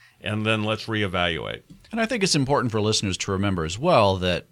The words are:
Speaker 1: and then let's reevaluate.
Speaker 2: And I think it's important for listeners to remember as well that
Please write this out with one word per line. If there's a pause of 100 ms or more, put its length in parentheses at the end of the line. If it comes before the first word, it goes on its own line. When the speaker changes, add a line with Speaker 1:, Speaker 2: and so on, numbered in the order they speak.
(220)
Speaker 1:
and
then
let's
reevaluate. (300)
Speaker 2:
And
I
think
it's
important
for
listeners
to
remember
as
well
that